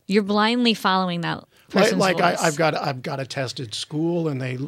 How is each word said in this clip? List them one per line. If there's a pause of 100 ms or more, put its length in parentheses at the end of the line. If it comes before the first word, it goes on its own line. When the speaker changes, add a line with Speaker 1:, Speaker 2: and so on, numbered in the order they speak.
Speaker 1:
You're
blindly
following
that
Speaker 2:
Like,
Speaker 1:
person's
Speaker 2:
like,
I,
Speaker 1:
voice.
Speaker 2:
I've
got,
I've
got
a
test
at
school,
and
they, (100)